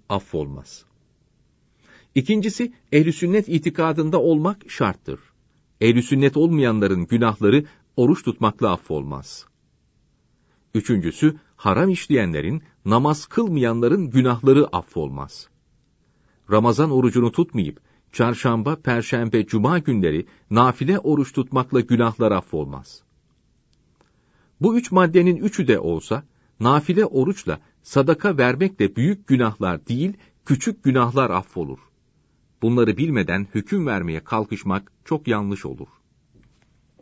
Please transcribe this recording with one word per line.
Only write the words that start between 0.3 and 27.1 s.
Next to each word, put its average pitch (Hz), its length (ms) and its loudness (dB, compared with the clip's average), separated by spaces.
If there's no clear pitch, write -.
İkincisi, 214 580 -2
ehl-i 156 200 4
sünnet 185 360 -2
itikadında 160 720 -2
olmak 165 500 -2
şarttır. 87 500 -6
Ehl-i 117 220 4
sünnet 139 340 2
olmayanların 113 720 0
günahları 113 580 2
oruç 131 260 2
tutmakla 107 500 -2
affolmaz. 71 720 -8
Üçüncüsü, 151 640 0
haram 127 340 0
işleyenlerin, 107 720 -2
namaz 139 420 0
kılmayanların 139 840 0
günahları 127 560 4
affolmaz. 71 840 -8
Ramazan 117 400 2
orucunu 123 420 2
tutmayıp, 107 480 -4
çarşamba, 117 640 0
perşembe, 117 680 -2
cuma 127 320 0
günleri 92 480 -2
nafile 127 480 0
oruç 143 340 -2
tutmakla 131 480 0
günahlar 117 520 0
affolmaz. 71 720 -8
Bu 226 160 2
üç 240 160 -2
maddenin 180 440 4
üçü 185 320 -4
de 107 100 6
olsa, 85 460 -4
nafile 151 440 2
oruçla, 135 560 -4